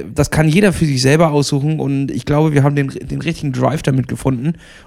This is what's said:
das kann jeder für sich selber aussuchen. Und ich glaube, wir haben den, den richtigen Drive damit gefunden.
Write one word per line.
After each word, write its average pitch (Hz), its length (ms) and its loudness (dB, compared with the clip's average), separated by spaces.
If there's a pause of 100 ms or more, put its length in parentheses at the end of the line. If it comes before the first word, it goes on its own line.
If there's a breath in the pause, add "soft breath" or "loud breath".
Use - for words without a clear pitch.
(140)
das 143 160 0
kann 156 180 2
jeder 185 240 4
für 165 140 0
sich 135 160 0
selber 151 280 4
aussuchen. 147 500 0
Und 139 300 -2
ich - 140 -6
glaube, 151 280 2
wir 143 100 4
haben 143 140 2
den, 139 120 0
den 139 320 -8
richtigen 156 320 -4
Drive 127 300 0
damit 131 260 0
gefunden. 131 460 -2 (320 loud breath)